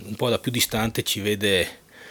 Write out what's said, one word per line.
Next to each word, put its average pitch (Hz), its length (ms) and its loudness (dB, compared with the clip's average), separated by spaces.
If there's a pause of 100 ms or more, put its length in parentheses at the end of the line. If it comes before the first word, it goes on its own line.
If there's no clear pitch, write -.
un 104 120 -8
po' 127 140 0
da 110 80 2
più - 120 -2
distante 113 540 0
ci - 160 -2
vede, 101 480 2 (420)